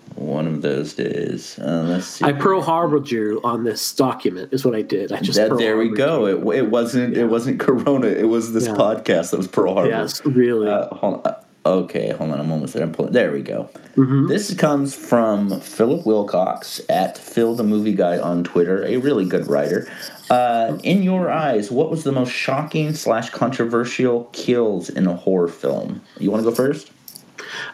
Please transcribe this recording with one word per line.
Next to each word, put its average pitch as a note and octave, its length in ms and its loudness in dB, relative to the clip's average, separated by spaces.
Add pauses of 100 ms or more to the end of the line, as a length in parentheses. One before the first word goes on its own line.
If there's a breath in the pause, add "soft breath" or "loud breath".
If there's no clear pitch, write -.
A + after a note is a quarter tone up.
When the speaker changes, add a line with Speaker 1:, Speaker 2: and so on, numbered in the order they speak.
(160)
Speaker 1:
One D2+ 300 -2
of D2+ 160 -2
those C#2+ 320 -2
days. - 680 -6
Uh, E2 280 0
let's F3+ 180 -2
see. - 180 -4
Speaker 2:
I C#3+ 80 4
Pearl F#3+ 280 2
Harbored D#3 500 0
you A2 340 -2
on A#2 200 -2
this A2 300 -4
document A2+ 580 0
is C3+ 120 -2
what B2 100 2
I G#2+ 80 0
did. G2 300 -4
I G2 80 -4
just F#2+ 180 0
Speaker 1:
That, G#2+ 120 4
Speaker 2:
Pearl B2 80 2
Speaker 1:
there A2 200 2
we A2+ 80 2
Speaker 2:
Harbored A2 120 -2
Speaker 1:
go. C#3 280 2
Speaker 2:
you. G2 260 0
Speaker 1:
It, A#2 60 2
it A2+ 120 0
wasn't, A#2+ 460 0
Speaker 2:
Yeah. A#2+ 60 2
Speaker 1:
it A2+ 60 4
wasn't A#2 320 0
Corona. B2+ 480 2
It G#2 200 2
was A2+ 240 0
this A2+ 140 0
Speaker 2:
Yeah. A2 80 -2
Speaker 1:
podcast G2+ 560 2
that - 80 0
was F#2 100 -2
Pearl F#2+ 260 0
Harbor. G2 160 4
Speaker 2:
Yes, A2 360 -4
really. A#2+ 420 4
Speaker 1:
Uh, G2+ 260 0
hold G2 200 -2
on. - 60 -8 (440)
Uh, - 40 2
okay, F2 420 0
hold D#2+ 220 -4
on. C#2+ 80 -4
I'm D#2+ 100 -2
almost D#2 240 -4
there. D#2+ 80 -2
I'm E2 100 -2
pulling. - 200 -4
There G#2 200 4
we C#2+ 80 -4
go. - 300 -8 (260 loud breath)
Speaker 2:
Mm-hmm. C3+ 300 4
Speaker 1:
This F#3+ 280 0
comes C#3+ 400 2
from G#2 680 2
Philip - 440 0
Wilcox G2+ 760 0 (100)
at F#2 260 0
Phil A#2 380 0
the A#2+ 100 -2
Movie G#2+ 300 2
Guy F2 240 2
on F2 260 0
Twitter, F2+ 400 2
a A#2+ 140 0
really B2 260 2
good F2+ 220 0
writer. D2+ 420 0 (400 loud breath)
Uh, A#2+ 540 2
in F#3+ 200 2
your F#3 280 0
eyes, C3+ 400 0
what - 200 0
was D#3+ 140 -2
the C#3 80 0
most B2+ 200 0
shocking D3+ 600 -2
slash A#2 360 -2
controversial A#2+ 1040 0
kills A2 580 0
in - 160 2
a F2 80 2
horror F2+ 340 2
film? - 520 -4 (180)
You G2 140 0
wanna A2 100 0
go A2+ 80 2
first? B2+ 400 0 (840 loud breath)